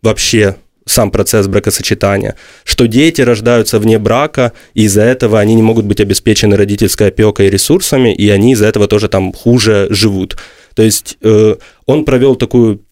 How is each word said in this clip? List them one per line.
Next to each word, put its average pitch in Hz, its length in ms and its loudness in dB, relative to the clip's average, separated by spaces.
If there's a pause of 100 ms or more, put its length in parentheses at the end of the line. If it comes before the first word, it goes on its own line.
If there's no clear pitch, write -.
вообще 104 520 0 (300)
сам 104 260 0
процесс 104 360 -2
бракосочетания, 101 880 -4 (300)
что - 220 0
дети 147 340 0
рождаются 117 580 0
вне 110 200 2
брака, 120 520 -2 (220)
и 110 100 0
из-за 104 200 2
этого 117 360 0
они 107 160 2
не 113 60 4
могут 113 240 0
быть 104 160 -2
обеспечены 101 560 0
родительской 101 500 0
опёкой 101 400 0
и - 20 2
ресурсами, 127 640 0
и 104 160 0
они 104 240 2
из-за 104 120 0
этого 104 220 0
тоже 104 200 0
там 95 240 -2
хуже 110 600 0
живут. 98 460 -2 (380)
То 110 80 0
есть, - 380 -2
э, 107 340 2 (300)
он 151 200 0
провёл 131 300 2
такую 117 440 0 (120)